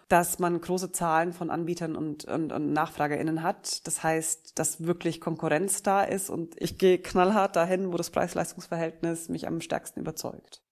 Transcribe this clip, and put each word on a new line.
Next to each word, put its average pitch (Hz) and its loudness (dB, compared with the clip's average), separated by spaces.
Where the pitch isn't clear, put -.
dass 175 4
man 170 2
große 180 -2
Zahlen 170 2
von 170 -8
Anbietern 165 -4
und, 151 -6
und, 156 -2
und 147 -2
NachfragerInnen 156 0
hat. - -4
Das - -4
heißt, 160 -2
dass 160 -2
wirklich 170 -2
Konkurrenz 160 0
da 196 4
ist. - -2
Und - -6
ich - -4
gehe 185 6
knallhart 190 4
dahin, 185 2
wo 175 0
das 170 -4
Preis-Leistungs-Verhältnis 165 -2
mich 165 -6
am 165 -4
stärksten - -6
überzeugt. - -10